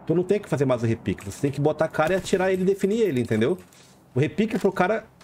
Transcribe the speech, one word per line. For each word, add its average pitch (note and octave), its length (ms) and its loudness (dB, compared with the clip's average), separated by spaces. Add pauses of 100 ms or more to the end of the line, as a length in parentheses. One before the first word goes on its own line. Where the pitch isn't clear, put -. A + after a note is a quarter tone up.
tu D#3+ 120 0
não F3 80 2
tem G#3 160 0
que - 80 -16
fazer C#3+ 160 0
mais B2 180 2
o A#2+ 40 0
repique. A2 380 -2
Você - 160 -12
tem C#3+ 120 0
que D3 80 -6
botar D3+ 240 2
a D#3 40 -2
cara D#3 260 0
e - 20 0
atirar F#3 360 0
ele F#3 100 0
e - 20 0
definir G3 380 2
ele, C#3+ 180 2
entendeu? A#2 360 2 (560)
O B2 60 -2
repique G#3+ 380 0
é - 20 -2
pro F#3+ 140 0
cara F#3+ 340 -2 (160)